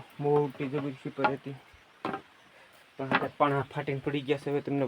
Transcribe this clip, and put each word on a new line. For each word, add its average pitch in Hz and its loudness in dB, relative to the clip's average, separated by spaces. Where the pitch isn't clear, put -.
મોટી 147 2
જબરી 139 -4
શીપર 139 -2
હતી, 139 -4
પણ 135 0
આ 139 0
પાણા 139 4
ફાટીને 143 -2
પડી 143 -2
ગયા 139 0
છે. 143 -4
હવે 143 0
તમને 139 0